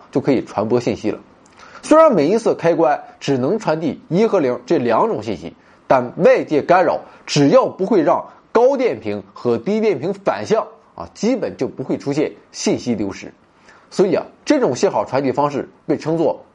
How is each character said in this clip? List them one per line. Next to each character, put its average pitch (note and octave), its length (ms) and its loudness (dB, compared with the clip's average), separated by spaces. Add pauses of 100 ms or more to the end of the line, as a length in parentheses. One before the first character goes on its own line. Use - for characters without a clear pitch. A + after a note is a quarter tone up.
(120)
就 C#3+ 80 0
可 C#3 120 0
以 A2+ 120 0
传 G#2 240 -4
播 A#2+ 120 2
信 A#2+ 160 -2
息 G#2 140 -6
了。 - 100 -4 (640)
虽 - 160 4
然 D#4+ 160 8
每 D3 140 2
一 G#3 100 2
次 F#3 180 0
开 E3+ 200 2
关 D3+ 260 2 (180)
只 C#3 180 -2
能 C#3+ 200 0
传 D#3+ 220 -2
递 E3 300 -6
一 F#3 160 2
和 G#3+ 140 2
零 B2 260 0
这 E3+ 120 2
两 B2 300 0
种 D3+ 160 -4
信 G#2 140 -6
息， E2 180 -14 (320)
但 B2+ 300 2
外 G3 260 4
界 D3 180 0
干 F3 220 4
扰 C3+ 160 0 (260)
只 C#3+ 240 2
要 G3 180 4
不 F#3 180 -6
会 F#3+ 160 2
让 C#3+ 240 0 (260)
高 B3+ 240 4
电 G#3 240 -2
平 G#2 240 -8 (100)
和 A#2+ 240 -2
低 G#3 220 -2
电 G#3 200 0
平 E3+ 140 -4
反 G#2+ 320 -4
向 G#3+ 220 -2 (280)
啊， E2+ 180 -14
基 A#3 220 -2
本 A2+ 200 -6
就 C3 120 -4
不 - 160 -10
会 C#3+ 140 -6
出 - 140 -6
现 C#3 220 -2 (180)
信 F3+ 260 -2
息 A#2 180 -4
丢 G2 160 -6
失。 - 200 -16 (580)
所 - 160 0
以 F#3 80 -2
啊， - 120 -2 (180)
这 D4 160 2
种 F#3+ 160 0
信 F#3+ 160 0
号 A2 140 -2
传 C#3 180 -4
递 C3 80 -2
方 C#3+ 180 -2
式 C3+ 200 -6 (160)
被 D3+ 100 -2
称 D#3 220 -4
作 D3 260 -2 (100)